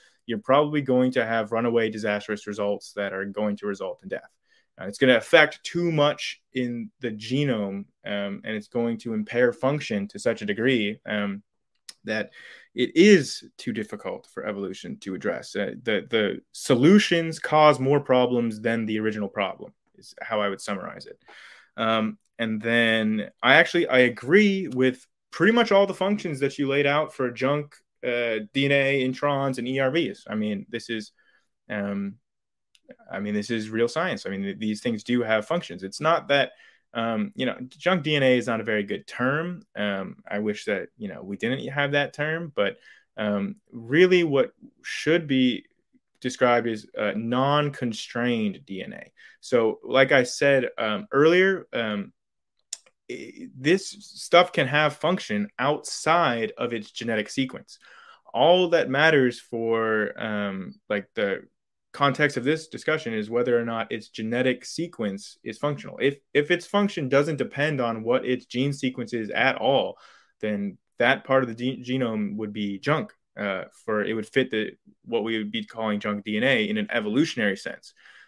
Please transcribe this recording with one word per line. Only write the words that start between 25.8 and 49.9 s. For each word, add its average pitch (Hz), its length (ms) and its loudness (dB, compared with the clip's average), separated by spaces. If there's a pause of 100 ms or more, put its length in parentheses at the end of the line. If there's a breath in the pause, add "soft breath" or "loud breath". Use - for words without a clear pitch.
the 190 80 -4
functions 180 460 -2
that 139 180 -2
you 143 80 -2
laid 143 180 2
out 147 300 0
for 127 160 -2
junk, 139 460 -2 (280)
uh, 120 360 -2 (120)
D 139 120 0
N 139 80 2
A, 139 360 2
introns, 139 500 -2
and 123 100 -6
E 135 100 -4
R 135 140 2
Vs. 139 360 -2
I 107 60 -8
mean, 107 340 -4
this 117 220 -10
is, 110 220 -8 (580)
um, 101 460 -6 (920)
I 98 100 -6
mean, 104 140 -4
this 104 160 -4
is 110 200 -4
real 113 160 0
science. 156 400 -4
I 95 40 -6
mean, 98 120 -6
th-, 98 160 -6
these 107 240 -4
things 113 220 -4
do 123 180 0
have 110 240 2
functions. 95 380 -4
It's 98 160 -10
not 156 260 2
that, 143 240 2 (420 soft breath)
um, 113 440 -2
you 131 100 -2
know, 113 100 -4 (120)
junk 175 340 0
D 151 140 0
N 139 80 2
A 127 120 6
is 117 120 -2
not 113 120 -2
a 107 40 -6
very 107 180 0
good 101 240 -6
term. 156 560 -4 (140)
Um, 98 400 -4 (120)
I 104 120 -4
wish 104 240 -4
that, 98 320 -4
you 110 100 -12
know, 78 160 -12
we 98 140 -10
didn't 120 320 -4
have 139 240 -2
that 143 220 -2
term, 160 400 -6
but, 98 240 -2 (380 soft breath)
um, 104 400 -2 (140)
really 170 540 4
what 139 260 2 (320)
should 160 460 -2
be 127 380 2 (540)
described 120 460 2
as, 110 180 -4 (140)
uh, 104 160 0
non-constrained 120 1500 -2
D 95 160 -10
N - 100 -14
A. - 200 -18 (280 loud breath)
So, 113 440 2
like 135 260 4